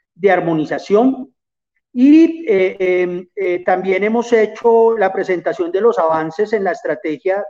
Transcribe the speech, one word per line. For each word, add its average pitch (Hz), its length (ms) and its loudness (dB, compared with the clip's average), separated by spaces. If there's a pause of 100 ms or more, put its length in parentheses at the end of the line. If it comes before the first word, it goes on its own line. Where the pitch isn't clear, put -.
(140)
de 190 160 0
armonización, 180 1040 0 (640)
y, 311 480 6
eh, 190 320 0
em, 180 560 -2
eh, 180 300 -4
también 190 400 0
hemos 233 260 -2
hecho 226 680 2
la 190 120 2
presentación 175 600 -4
de 190 80 0
los 214 180 2
avances 160 540 -2
en 208 100 -2
la 180 100 -2
estrategia 165 760 -6